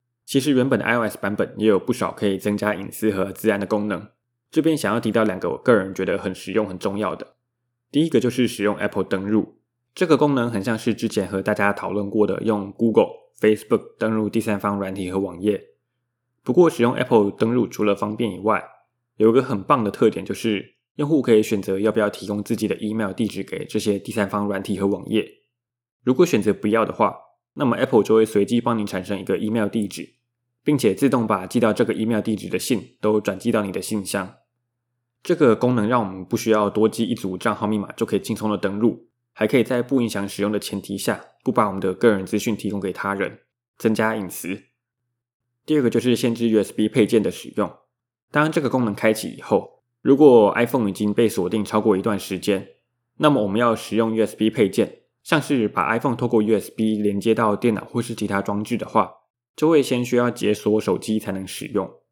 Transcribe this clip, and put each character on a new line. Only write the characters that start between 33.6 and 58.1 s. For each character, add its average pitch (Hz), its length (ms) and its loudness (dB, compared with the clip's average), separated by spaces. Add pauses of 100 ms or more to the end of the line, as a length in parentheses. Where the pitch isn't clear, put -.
你 98 80 -6
的 92 100 -6
信 101 240 -6
箱。 95 300 -6 (880)
这 175 120 0
个 123 200 6
功 123 180 2
能 107 140 2
让 120 140 2
我 104 40 -2
们 92 180 -8
不 107 140 -2
需 110 140 0
要 107 180 4
多 107 180 2
记 110 180 -2
一 90 100 -2
组 92 220 -6
账 107 180 0
号 110 100 -6
密 107 140 0
码 95 140 -8
就 113 120 -4
可 104 100 -2
以 95 40 2
轻 110 160 -6
松 107 160 -4
的 104 60 -2
登 98 200 -4
入， 113 300 0 (240)
还 - 160 -2
可 135 100 2
以 117 60 4
在 120 180 -2
不 123 200 0
影 113 80 -2
响 101 180 -6
使 - 140 -8
用 101 100 0
的 104 80 -2
前 101 220 -8
提 98 160 -8
下， 98 260 -4 (200)
不 127 80 -2
把 110 160 2
我 98 40 -4
们 95 80 -8
的 - 140 -2
个 117 180 4
人 95 140 0
资 104 120 -4
讯 104 180 -4
提 101 140 -8
供 101 100 -6
给 95 120 -6
他 98 240 -6
人， 98 240 -6 (380)
增 110 180 0
加 110 200 0
隐 98 140 -6
私。 90 340 -10 (1040)
第 151 120 2
二 143 40 2
个 120 80 2
就 117 100 2
是 120 160 2
限 117 200 0
制 117 140 0
U 107 120 4
S - 120 -4
B 107 140 0
配 107 200 4
件 107 160 4
的 90 80 -2
使 - 240 -12
用。 101 160 -4 (600)
当 151 200 0
这 160 80 -2
个 135 100 0
功 127 140 0
能 104 100 0
开 110 200 2
启 - 160 -8
以 - 120 -14
后， - 420 -2 (180)
如 131 160 6
果 120 380 8
iPhone 117 340 0
已 95 40 -4
经 104 200 -2
被 117 160 0
锁 90 200 -2
定 107 140 -2
超 107 160 -2
过 104 160 4
一 95 60 0
段 101 180 -2
时 95 180 -8
间， 95 300 -2 (500)
那 151 120 4
么 131 140 2
我 101 40 0
们 98 120 -2
要 120 160 2
使 - 200 -6
用 113 200 2
U 110 100 2
S - 100 -4
B 110 140 2
配 104 200 2
件， - 340 -2 (200)
像 156 180 0
是 123 260 0
把 92 220 -2
iPhone 117 260 0
透 120 120 -2
过 113 140 2
U 107 180 2
S - 100 -8
B 110 280 -2
连 101 220 0
接 113 140 2
到 107 220 2
电 113 180 0
脑 98 120 -6
或 - 160 -4
是 117 120 -6